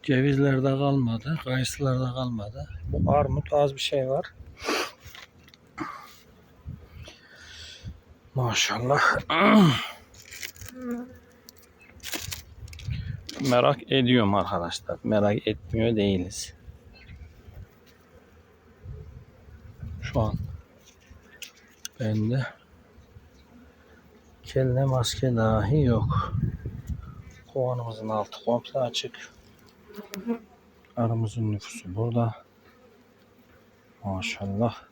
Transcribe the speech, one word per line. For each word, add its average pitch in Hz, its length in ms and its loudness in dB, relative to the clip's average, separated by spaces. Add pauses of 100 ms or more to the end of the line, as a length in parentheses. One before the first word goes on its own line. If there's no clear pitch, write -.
Cevizlerde 135 640 4
kalmadı, 135 760 0
kayısılarda 127 680 -2
kalmadı. 123 540 -6 (160)
Bu - 280 0
armut 143 400 2
az 143 220 4
bir 135 60 -10
şey 135 280 0
var. 147 180 -2 (4000)
Maşallah. 123 680 2 (4000)
Merak 131 420 4
ediyorum 123 420 6
arkadaşlar. 87 720 -2
Merak 104 440 2
etmiyor 113 480 0
değiliz. 98 580 0 (3500)
Şu - 180 -2
an 107 140 0 (1700)
bende 110 460 0 (2000)
kelle 131 420 2
maske 127 520 2
dahi 110 460 4
yok. - 500 2 (1200)
Kovanımızın 120 560 -4
altı 107 360 -4
komple 120 340 0
açık. - 520 -6 (1700)
Arımızın 113 560 0
nüfusu 92 440 -8
burada. 117 380 0 (1700)
Maşallah. 101 720 -2 (160)